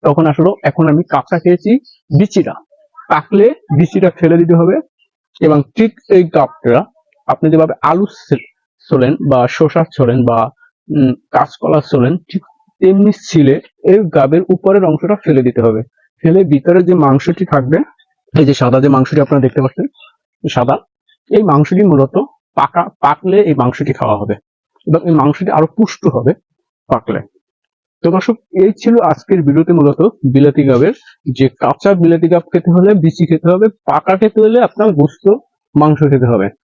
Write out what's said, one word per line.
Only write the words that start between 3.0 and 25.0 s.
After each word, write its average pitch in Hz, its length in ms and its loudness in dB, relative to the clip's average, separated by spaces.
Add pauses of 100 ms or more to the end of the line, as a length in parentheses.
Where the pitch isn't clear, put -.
পাকলে 202 440 0 (240)
বিচিটা 175 320 0 (100)
ফেলে 170 180 2
দিতে 170 180 2
হবে। 170 200 2 (680)
এবং 147 220 2 (120)
ঠিক 220 160 0 (180)
এই 185 140 4
গাবটা 156 600 -2 (420)
আপনি 156 220 -2
যেভাবে 160 320 2
আলু 170 240 0
ছে-, - 460 -8 (380)
ছোলেন 135 260 0 (140)
বা 127 200 0
শসা 160 340 -2 (100)
ছোলেন 120 320 0
বা, 117 140 0 (500)
উম, 139 240 0 (180)
কাঁচকলা - 500 -2
ছোলেন, 139 360 -2
ঠিক - 240 -10 (380)
তেমনি 196 320 2
ছিলে 147 500 0 (220)
এই 190 160 4 (140)
গাবের 147 360 0
উপরের 190 360 0
অংশটা 170 300 -2
ফেলে 151 260 0
দিতে 123 200 -2
হবে। 113 200 0 (400)
ফেলে 180 220 2
ভিতরে 175 400 0
যে 175 100 0
মাংসটি 156 520 0
থাকবে, 139 320 -2 (640)
এই 151 60 4
যে 135 80 2
সাদা 123 280 0
যে 143 80 0
মাংসটি 139 320 0
আপনারা 139 200 0
দেখতে 127 200 -2
পাচ্ছেন - 240 -6 (640)
সাদা, - 260 -2 (540)
এই 226 140 2
মাংসটি 175 400 0
মূলত 139 320 2 (400)
পাকা, 170 280 -2 (180)
পাকলে 180 400 -2
এই 180 120 0
মাংসটি 135 400 -4
খাওয়া 110 240 -4
হবে 101 180 -6 (520)
এবং 165 200 0